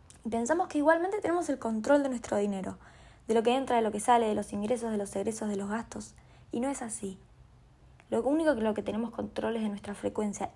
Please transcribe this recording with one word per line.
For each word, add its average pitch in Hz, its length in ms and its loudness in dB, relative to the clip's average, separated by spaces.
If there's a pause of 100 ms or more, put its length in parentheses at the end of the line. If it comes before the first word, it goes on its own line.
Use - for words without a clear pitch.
(240)
Y 226 60 -6
pensamos 277 380 0
que 302 100 -2
igualmente 339 420 4
tenemos 339 300 0
el 269 80 -2
control 233 440 2
de 277 60 0
nuestro 226 300 -2
dinero, 190 400 -2 (480)
de 220 80 2
lo 226 80 6
que 240 120 4
entra, 254 220 2
de 233 60 6
lo 214 100 0
que 208 80 -4
sale, 233 260 6
de 214 80 2
los 208 180 -4
ingresos, 226 380 -2
de 214 80 -2
los 196 160 -4
egresos, 214 340 -2
de 202 80 -2
los 202 120 -4
gastos, 220 460 -8 (380)
y 233 80 -2
no 254 80 0
es 277 140 -4
así. 202 360 -8 (920)
Lo 226 140 0
único 302 320 2
que, 220 40 -4
lo 214 140 0
que 214 80 -4
tenemos 214 300 -4
control 214 440 -4
es 220 60 -4
de 214 60 -2
nuestra 202 260 -8
frecuencia, 202 600 -4